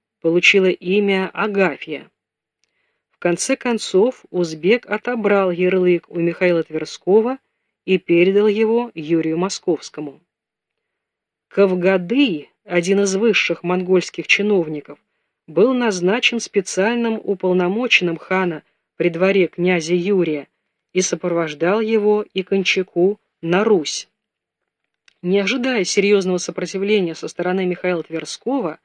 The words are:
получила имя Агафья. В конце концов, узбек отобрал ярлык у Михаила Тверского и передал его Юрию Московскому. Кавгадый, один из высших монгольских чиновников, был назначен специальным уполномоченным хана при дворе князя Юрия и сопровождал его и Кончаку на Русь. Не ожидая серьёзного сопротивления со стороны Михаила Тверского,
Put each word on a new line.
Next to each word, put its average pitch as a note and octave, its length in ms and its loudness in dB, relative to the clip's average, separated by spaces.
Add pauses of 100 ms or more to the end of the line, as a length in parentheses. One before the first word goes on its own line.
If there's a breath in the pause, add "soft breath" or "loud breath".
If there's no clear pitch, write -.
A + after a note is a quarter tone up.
(200)
получила F3+ 500 4
имя F#3+ 640 0
Агафья. F3 760 -2 (1000)
В - 80 -20
конце F3 380 -2
концов, A#3 720 0
узбек F3 560 -2
отобрал G3+ 640 0
ярлык F3+ 600 0
у F3 80 -8
Михаила E3+ 440 0
Тверского G3 760 0 (480)
и F#3+ 100 2
передал F#3 520 4
его A3 460 0
Юрию D#3+ 440 -2
Московскому. D#3 840 -6 (1300)
Кавгадый, F#3 1000 0 (140)
один F3 360 0
из G3 140 0
высших G3 480 0
монгольских F3+ 640 0
чиновников, D#3+ 720 -2 (480)
был F3+ 260 4
назначен A3+ 680 0
специальным A3 800 -2
уполномоченным F#3 920 0
хана F#3 460 -4 (340)
при - 120 0
дворе F#3 380 2
князя F3 480 0
Юрия F3 540 0 (440)
и F#3 80 -2
сопровождал E3+ 800 -2
его G#3+ 440 2 (100)
и F#3+ 80 -4
Кончаку F#3+ 800 0 (200)
на F3+ 240 0
Русь. G3+ 440 0 (1120)
Не F#3 180 2
ожидая A#3+ 440 -2
серьёзного F#3+ 540 2
сопротивления F#3 760 -2
со E3 140 -12
стороны F3+ 380 -2
Михаила F3+ 360 -2
Тверского, E3 840 -6